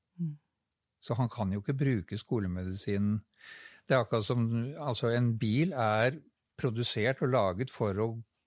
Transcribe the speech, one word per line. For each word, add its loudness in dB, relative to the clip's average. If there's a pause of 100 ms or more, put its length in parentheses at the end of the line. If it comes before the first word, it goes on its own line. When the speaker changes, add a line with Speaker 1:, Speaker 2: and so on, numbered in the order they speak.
(200)
Speaker 1:
Mm. -4 (680)
Speaker 2:
Så -2
han 0
kan -2
jo 0
ikke -4
bruke 0
skolemedisinen. -2 (680)
Det 4
er 4
akkurat -2
som, 2 (320)
altså, -2
en 4
bil 2
er 2 (400)
produsert 0
og 2
laget 2
for 0
å, 0 (380)